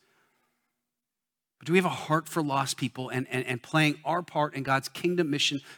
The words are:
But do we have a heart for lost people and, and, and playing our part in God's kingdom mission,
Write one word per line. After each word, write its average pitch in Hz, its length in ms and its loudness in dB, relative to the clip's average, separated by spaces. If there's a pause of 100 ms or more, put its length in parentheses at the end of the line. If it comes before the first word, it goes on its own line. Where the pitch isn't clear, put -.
(1600)
But - 100 -14
do 151 40 0
we 175 60 6
have 185 80 6
a 170 40 2
heart 156 380 -2
for 165 160 -2
lost 135 320 0
people 127 320 -4
and, 123 240 -2
and, 127 140 -2
and 123 180 -4
playing 151 400 2
our 165 180 -2
part 151 320 -2
in 135 100 -6
God's 135 260 0
kingdom 175 400 0
mission, 139 320 0 (160)